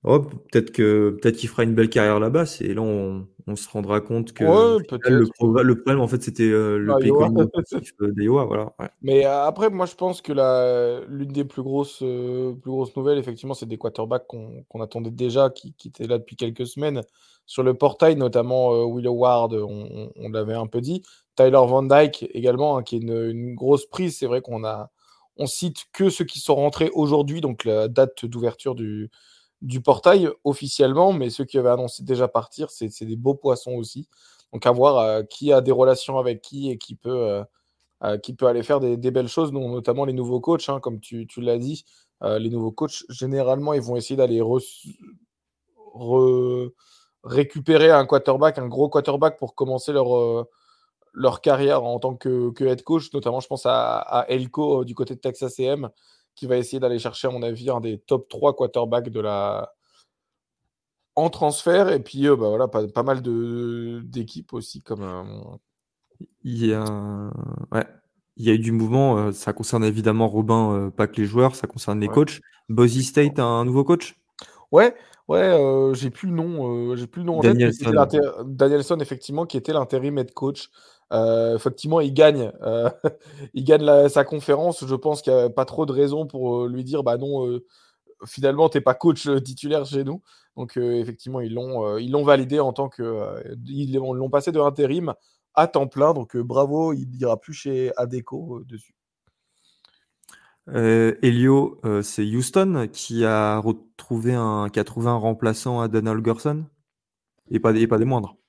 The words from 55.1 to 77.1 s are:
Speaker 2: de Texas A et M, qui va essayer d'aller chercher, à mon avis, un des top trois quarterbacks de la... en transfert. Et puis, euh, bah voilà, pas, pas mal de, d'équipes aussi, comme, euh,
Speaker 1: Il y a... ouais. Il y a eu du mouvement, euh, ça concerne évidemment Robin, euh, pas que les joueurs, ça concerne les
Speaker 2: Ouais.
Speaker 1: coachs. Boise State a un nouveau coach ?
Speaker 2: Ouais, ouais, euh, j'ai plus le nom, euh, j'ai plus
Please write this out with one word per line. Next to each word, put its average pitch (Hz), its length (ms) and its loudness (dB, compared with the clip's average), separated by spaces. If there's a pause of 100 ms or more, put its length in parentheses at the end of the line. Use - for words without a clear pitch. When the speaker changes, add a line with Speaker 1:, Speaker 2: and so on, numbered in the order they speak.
Speaker 2:
de 120 60 -18
Texas 127 400 -6
A - 20 0
et 127 40 0
M, 139 240 -4 (460)
qui 139 100 -12
va 123 100 2
essayer 123 240 -4
d'aller 120 180 0
chercher, 117 300 -6
à - 20 0
mon 123 120 -8
avis, 117 260 -6
un 123 120 -2
des 110 180 -6
top 131 300 -2
trois 143 260 0
quarterbacks 120 560 -2
de 110 100 -6
la... 104 540 -4 (1400)
en 160 120 2
transfert. 170 600 2
Et 139 100 0
puis, 139 260 -2
euh, 143 100 6
bah 110 120 0
voilà, 117 200 0
pas, 107 200 -2
pas 120 140 -4
mal 131 180 0
de, 117 840 -6
d'équipes 120 500 -12
aussi, 120 260 -14
comme, 104 220 -10
euh, 92 220 -10 (1200)
Speaker 1:
Il 117 220 -4
y 110 60 4
a... 104 580 -6 (420)
ouais. 113 140 -2 (500)
Il 113 100 -2
y 113 40 6
a 110 40 6
eu 110 40 2
du 113 140 -2
mouvement, 113 460 2
euh, 104 140 -2
ça - 200 -6
concerne 113 320 -2
évidemment 110 440 2
Robin, 107 460 2
euh, 98 160 -2
pas 107 180 -2
que - 120 -6
les 104 60 0
joueurs, 123 300 2
ça - 100 -8
concerne 104 340 -6
les 104 80 -2
Speaker 2:
Ouais. 107 60 -6
Speaker 1:
coachs. 151 260 2 (300)
Boise 120 320 4
State 143 360 2
a 127 60 2
un 120 220 0
nouveau 131 180 2
coach ? 175 320 0 (560)
Speaker 2:
Ouais, 226 220 8 (340)
ouais, 165 120 4
euh, 135 520 4
j'ai 131 180 -4
plus - 180 -10
le 175 60 -2
nom, 127 580 -4
euh, 123 40 -4
j'ai 123 120 -10
plus 175 120 -12